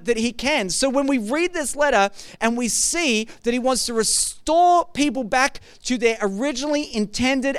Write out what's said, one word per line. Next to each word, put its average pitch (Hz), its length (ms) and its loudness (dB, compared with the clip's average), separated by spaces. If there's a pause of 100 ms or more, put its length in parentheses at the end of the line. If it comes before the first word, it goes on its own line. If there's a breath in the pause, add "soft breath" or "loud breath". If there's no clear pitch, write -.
that 226 100 2
he 226 160 0
can. 233 380 -2
So 262 200 0
when 277 160 2
we 277 120 2
read 294 360 -2
this 311 220 -4
letter 247 340 4 (300 loud breath)
and 226 160 0
we 240 140 -2
see 240 580 0 (160 loud breath)
that 233 80 -2
he 247 80 0
wants 254 280 0
to 240 60 -6
restore 339 1000 2
people 269 320 0
back 262 340 2 (240 loud breath)
to 247 140 -2
their 226 240 2
originally 269 760 -2
intended 254 640 0